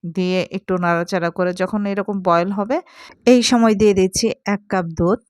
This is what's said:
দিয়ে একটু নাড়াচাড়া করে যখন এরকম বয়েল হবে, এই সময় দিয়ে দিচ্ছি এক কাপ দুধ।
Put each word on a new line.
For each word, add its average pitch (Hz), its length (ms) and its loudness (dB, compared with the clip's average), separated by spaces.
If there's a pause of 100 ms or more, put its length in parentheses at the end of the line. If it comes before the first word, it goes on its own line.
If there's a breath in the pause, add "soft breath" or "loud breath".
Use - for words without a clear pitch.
দিয়ে 180 360 -2 (120)
একটু 190 260 -6
নাড়াচাড়া 170 540 -2
করে 180 220 -2
যখন 185 320 -4
এরকম 202 360 -4
বয়েল 175 300 2
হবে, 214 260 -4 (500 loud breath)
এই 247 160 6
সময় 226 320 4
দিয়ে 202 180 4
দিচ্ছি 190 340 0 (180)
এক 202 240 -4
কাপ 185 240 -2
দুধ। 175 260 0 (100)